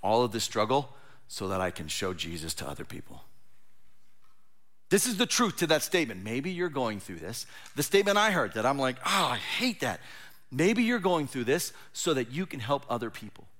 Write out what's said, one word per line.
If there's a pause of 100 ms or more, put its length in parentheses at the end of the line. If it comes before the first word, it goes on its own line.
all
of
this
struggle, (340)
so
that
I
can
show
Jesus
to
other
people." (1600)
This
is
the
truth
to
that
statement.
Maybe
you're
going
through
this. (280)
The
statement
I
heard
that
I'm
like,
"Oh,
I
hate
that." (500)
Maybe
you're
going
through
this (200)
so
that
you
can
help
other
people. (120)